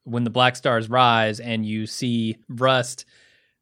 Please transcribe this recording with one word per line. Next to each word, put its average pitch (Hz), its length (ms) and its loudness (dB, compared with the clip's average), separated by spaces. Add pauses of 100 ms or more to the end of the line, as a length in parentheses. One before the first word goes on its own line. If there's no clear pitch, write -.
when 120 220 -4
the 117 40 -2
black 127 280 2
stars 113 320 -2
rise 113 500 4
and 113 260 -4
you 107 220 -6
see 117 500 -4 (120)
Rust 127 560 0 (560)